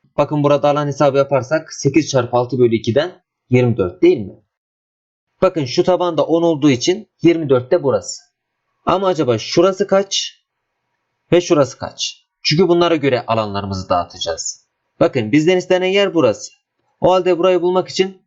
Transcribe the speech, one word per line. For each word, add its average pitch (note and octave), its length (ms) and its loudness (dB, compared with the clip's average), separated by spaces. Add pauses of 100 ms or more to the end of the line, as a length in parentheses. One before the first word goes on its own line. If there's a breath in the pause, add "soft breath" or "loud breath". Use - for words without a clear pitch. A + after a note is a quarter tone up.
(180)
Bakın D3 260 -2
burada C#3+ 260 2
alan D3 180 -2
hesabı C#3 300 0
yaparsak C#3 560 -2
sekiz D3 360 0
çarpı B2 280 -2
altı B2 220 -2
bölü A#2 160 4
ikiden A#2+ 480 -4 (260)
yirmi B2 280 2
dört F2+ 240 -4
değil E3+ 160 4
mi? G2 160 -12 (1080)
Bakın F3+ 240 0
şu F3 180 -2
tabanda F3 420 0
on E3 180 0
olduğu D3+ 260 2
için E3+ 400 -2 (120)
yirmi D#3+ 280 0
dört B2+ 220 2
de E3+ 120 0
burası. A2+ 380 -4 (640)
Ama F#3+ 220 0
acaba D3 300 0
şurası F#3+ 500 0
kaç? - 560 -2 (880)
Ve F3 100 4
şurası D3+ 360 0
kaç? - 500 -12 (160)
Çünkü E3 240 2
bunlara E3+ 280 2
göre B2+ 300 -2
alanlarımızı G2+ 640 -4
dağıtacağız. - 800 -6 (320)
Bakın B2 320 0
bizden D#3 260 2
istenen F#3 300 0
yer G3 260 0
burası. B2+ 380 0 (500)
O E3 100 2
halde F#3 260 2
burayı F3+ 240 2
bulmak F3+ 260 0
için - 400 -4